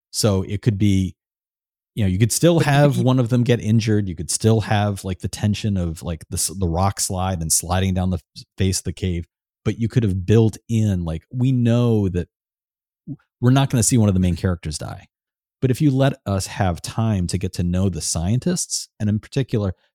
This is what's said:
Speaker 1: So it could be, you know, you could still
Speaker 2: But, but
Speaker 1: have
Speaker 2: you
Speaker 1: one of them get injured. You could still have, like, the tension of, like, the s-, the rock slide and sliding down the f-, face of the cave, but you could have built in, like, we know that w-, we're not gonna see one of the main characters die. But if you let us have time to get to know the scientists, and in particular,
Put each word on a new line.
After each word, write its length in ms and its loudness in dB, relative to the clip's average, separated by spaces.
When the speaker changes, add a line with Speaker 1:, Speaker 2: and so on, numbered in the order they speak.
Speaker 1:
So 320 0
it 180 -8
could 160 0
be, 380 2
you 80 -2
know, 40 2
you 120 0
could 120 4
still 240 2
Speaker 2:
But, 100 2
but 80 0
Speaker 1:
have 240 4
Speaker 2:
you 60 0
Speaker 1:
one 160 4
of 100 0
them 140 2
get 160 2
injured. 480 2
You 80 -6
could 160 -10
still 300 2
have, 420 -2
like, 160 -6
the 80 -8
tension 500 -2
of, 260 -4
like, 260 -8
the 60 -8
s-, 200 -4
the 120 -2
rock 320 0
slide 420 -4
and 100 -4
sliding 440 0
down 160 0
the 60 -2
f-, 60 -18
face 220 0
of 60 -16
the 80 -6
cave, 320 -4
but 140 -4
you 80 -2
could 160 0
have 220 -2
built 320 4
in, 340 0
like, 280 -4
we 200 0
know 580 2
that 200 -4
w-, 100 -12
we're 100 4
not 200 2
gonna 120 2
see 140 2
one 100 4
of 80 2
the 60 2
main 140 2
characters 420 -4
die. 300 -14
But 120 0
if 100 0
you 80 4
let 240 2
us 200 -2
have 360 -2
time 440 -2
to 120 -4
get 140 -6
to 100 -4
know 260 0
the 120 -6
scientists, 880 -4
and 100 -2
in 100 0
particular, 540 -4